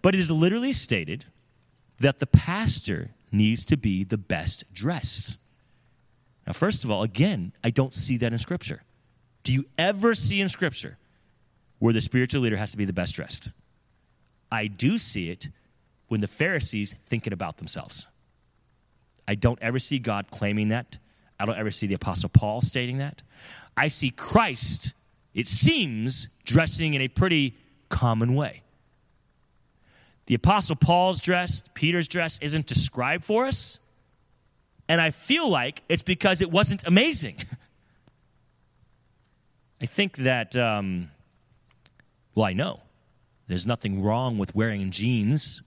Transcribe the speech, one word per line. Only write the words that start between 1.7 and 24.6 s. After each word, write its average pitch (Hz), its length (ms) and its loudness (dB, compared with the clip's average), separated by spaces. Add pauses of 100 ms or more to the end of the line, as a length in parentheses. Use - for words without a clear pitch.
that 135 220 2
the 139 80 -4
pastor - 840 -4 (200)
needs 107 320 0
to 147 140 0
be 98 260 -2
the 104 140 -6
best 90 560 -6
dressed. - 640 -4 (1080)
Now, 90 60 -8
first 196 320 0
of 117 60 -2
all, 101 120 0
again, 110 520 0 (100)
I 117 60 2
don't 131 240 0
see 123 240 0
that 117 140 0
in 117 60 -2
Scripture. - 440 -8 (640)
Do 127 100 0
you 139 100 0 (140)
ever 208 360 2
see 202 280 0
in 190 80 0
Scripture - 480 -4 (800)
where 117 160 4
the - 80 0
spiritual 127 400 0
leader 107 160 0
has 104 140 -4
to - 40 -12
be 104 80 0
the 95 80 -2
best 90 220 -2
dressed? - 360 -8 (1000)
I 110 140 -2
do 123 320 0
see 90 320 -2
it 90 180 -12 (600)
when 110 120 0
the 101 80 -2
Pharisees 143 640 -2 (120)
thinking 110 260 -4
about 85 240 -8
themselves. - 520 -10 (1160)
I 104 80 0
don't 117 280 2
ever 120 160 -2
see 135 200 -2
God 107 320 -4
claiming 107 380 -2
that. 117 300 -4 (400)
I 101 80 -4
don't 107 120 -4
ever 107 120 -4
see 104 160 -6
the 98 80 0
Apostle 92 340 -4
Paul 107 320 4
stating 123 380 -2
that. 143 240 -8 (540)
I 143 120 2
see 135 220 -2
Christ, - 840 0 (380)